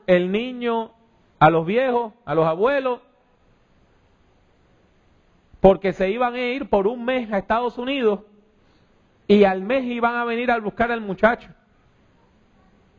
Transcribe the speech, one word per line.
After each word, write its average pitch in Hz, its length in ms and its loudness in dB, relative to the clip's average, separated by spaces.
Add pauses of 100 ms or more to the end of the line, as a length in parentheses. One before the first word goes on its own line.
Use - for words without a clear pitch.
el 180 260 2
niño 233 580 -4 (480)
a 156 120 6
los 165 160 2
viejos, 240 460 -2 (120)
a 143 100 -6
los 160 120 2
abuelos, 247 540 -2 (2500)
porque 190 320 4
se 190 180 -2
iban 240 240 -2
a 247 60 -6
ir 247 280 -6
por 202 200 0
un 240 160 -6
mes 240 280 -4
a 202 60 -2
Estados 226 400 -4
Unidos 247 420 -2 (1080)
y 202 160 6
al 190 180 0
mes 254 220 -2
iban 240 320 -2
a 240 80 -2
venir 240 260 -4
a 233 80 0
buscar 226 320 -4
al 233 100 -4
muchacho. 214 480 0 (1500)